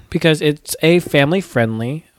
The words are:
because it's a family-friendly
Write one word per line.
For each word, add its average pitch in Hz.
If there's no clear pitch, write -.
because 160
it's 151
a 170
family-friendly 139